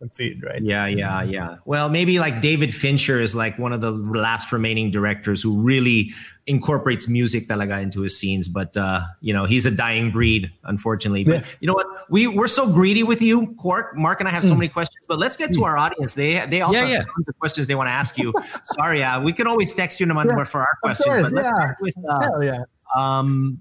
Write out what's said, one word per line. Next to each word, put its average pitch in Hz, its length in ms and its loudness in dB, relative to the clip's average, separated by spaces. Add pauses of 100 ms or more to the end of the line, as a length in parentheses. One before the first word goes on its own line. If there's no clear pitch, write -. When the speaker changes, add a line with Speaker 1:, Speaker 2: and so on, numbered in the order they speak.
Speaker 1:
succeed, 120 420 -8
right? - 200 -6
Speaker 2:
Yeah, 101 240 0
yeah, 98 360 -2
yeah. 92 340 -6 (100)
Well, 147 240 0
maybe, 180 280 2
like, 147 220 0
David 147 320 2
Fincher 139 480 2
is, 110 140 0
like, 113 240 -2
one 120 160 -4
of 110 80 -4
the 113 80 0
last 110 600 -2
remaining 113 400 0
directors 101 520 0
who 107 180 2
really 120 520 4 (340)
incorporates 135 600 0
music 117 420 0
talaga 101 340 -2
into 98 180 -4
his 98 180 -2
scenes. 95 300 -2
But, 92 300 -6
uh, 95 240 0 (180)
you 107 140 -2
know, 98 100 0
he's 123 220 2
a 131 40 4
dying 113 400 0
breed, 110 400 2 (140)
unfortunately. 101 600 -2
But 160 180 6
Speaker 1:
Yeah. - 20 -12 (160)
Speaker 2:
you 156 80 -4
know 185 60 2
what? 190 120 0 (220)
We, 214 180 4
we're 214 220 0
so 269 240 4
greedy 196 300 4
with 226 180 2
you, 226 360 4
Quark. 185 420 -2
Mark 165 220 0
and 190 80 0
I 185 40 0
have 175 100 0
so 180 120 6
Speaker 1:
Mm. - 40 4
Speaker 2:
many 170 100 2
questions, - 380 -6
but 160 120 -2
let's 240 180 0
get 294 160 -2
to 170 80 2
Speaker 1:
Mm. 214 60 4
Speaker 2:
our 156 100 2
audience. 147 380 0
They, 151 340 0
they 175 140 0
also 185 160 2
Speaker 3:
Yeah, - 20 4
Speaker 2:
have 254 100 0
Speaker 3:
yeah. 233 100 0
Speaker 2:
tons - 280 -6
of 143 100 -12
questions 151 300 -2
they 139 60 0
wanna 131 160 0
ask 131 260 -2
you. 117 160 -2
<laughs> - 320 -6
Sorry, 151 400 0
uh, 127 160 0
we 160 140 0
can 233 120 0
always 226 280 0
text - 260 -2
you, 180 60 2
Naman, 156 220 2
Speaker 1:
Yeah. 220 160 2
Speaker 2:
for 143 160 -2
our 131 120 2
Speaker 1:
Of - 100 -4
Speaker 2:
questions, 226 240 0
Speaker 1:
course, 262 180 2
Speaker 2:
but 143 100 0
let's 269 100 0
Speaker 1:
yeah. 240 80 0
Speaker 2:
start 147 300 0
with, 185 120 -4 (140)
uh, 143 120 0
Speaker 1:
Hell 170 240 0
yeah. 127 180 -4 (340)
Speaker 2:
um, 135 640 0